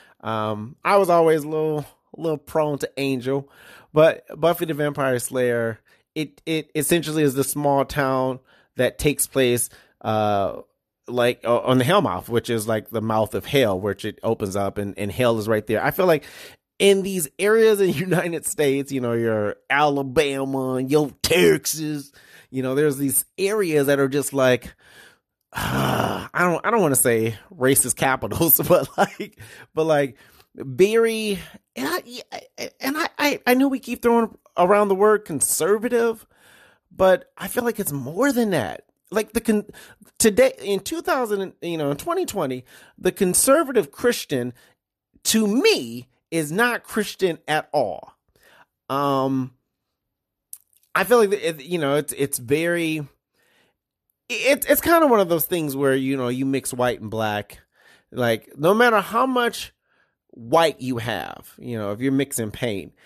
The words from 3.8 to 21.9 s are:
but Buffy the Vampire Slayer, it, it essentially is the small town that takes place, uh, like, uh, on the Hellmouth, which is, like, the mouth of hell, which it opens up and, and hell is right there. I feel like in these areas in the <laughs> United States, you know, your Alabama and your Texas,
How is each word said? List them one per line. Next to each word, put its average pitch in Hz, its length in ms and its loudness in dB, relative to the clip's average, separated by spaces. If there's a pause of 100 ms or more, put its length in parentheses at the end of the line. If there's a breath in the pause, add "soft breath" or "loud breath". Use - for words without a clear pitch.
but 151 340 4 (140)
Buffy 170 260 0
the 156 80 -6
Vampire 139 460 -2
Slayer, 120 600 -2 (360 soft breath)
it, 156 300 -8
it 160 300 -4
essentially 156 480 0
is 139 100 2
the 139 100 0
small 139 420 0
town 131 540 -2 (360 soft breath)
that 127 220 0
takes - 300 0
place, 120 420 0 (320 soft breath)
uh, 107 600 0 (460)
like, 120 360 0
uh, 117 160 2
on 127 180 2
the 127 60 4
Hellmouth, 123 460 0
which 113 200 -2
is, 113 180 -2
like, 110 220 -2
the 110 120 -4
mouth 110 340 -2
of 95 100 -6
hell, 110 340 2
which 98 260 -4
it 104 180 -8
opens 101 320 -2
up 98 220 -2
and, 101 200 -6
and 101 140 -6
hell 117 260 2
is 107 100 -6
right 110 200 0
there. 107 160 0
I 143 80 0
feel 185 140 0
like 160 180 2 (560 loud breath)
in 196 220 4
these 185 360 -4
areas 214 440 4
in 190 60 4
the 175 60 0
<laughs> 139 40 -2
United 170 480 -2
States, 139 460 0
you 135 100 -4
know, 117 120 -2
your 110 420 -2 (140)
Alabama 135 1040 0
and 131 140 -4
your 151 220 2 (100)
Texas, 156 880 2 (380 loud breath)